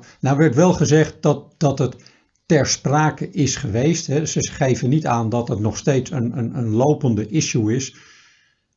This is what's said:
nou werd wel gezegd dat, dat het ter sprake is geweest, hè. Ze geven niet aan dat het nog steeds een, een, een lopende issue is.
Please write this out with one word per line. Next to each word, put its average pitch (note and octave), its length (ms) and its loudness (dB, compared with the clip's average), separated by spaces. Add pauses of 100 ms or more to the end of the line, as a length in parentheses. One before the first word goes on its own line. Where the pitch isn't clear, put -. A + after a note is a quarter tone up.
(200)
nou C#3 160 0
werd D3 180 4
wel F3 180 6
gezegd D#3 500 2
dat, C#3+ 340 -2
dat C#3 220 0
het C3 180 -2 (500)
ter C#3 200 4
sprake D3+ 640 -2
is - 260 -2
geweest, C#3 500 -2
hè. D3+ 200 -2
Ze - 240 -4
geven C3 380 0
niet D#3 180 0
aan A#2 220 -2
dat A#2+ 200 -2
het C3 100 -4
nog G#2+ 180 -2
steeds C3 340 -2
een, A#2+ 280 -4
een, A#2 200 -6
een A2+ 120 -4
lopende B2 580 0
issue A#2+ 460 -2
is. C#3 220 -6 (800)